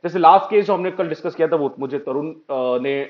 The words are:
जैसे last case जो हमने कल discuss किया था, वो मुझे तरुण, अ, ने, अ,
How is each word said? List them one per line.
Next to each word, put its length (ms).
जैसे 160
last 300
case 160
जो 80
हमने 180
कल 160
discuss 280
किया 120
था, 80
वो 240
मुझे 200
तरुण, 300
अ, 540
ने, 200
अ, 60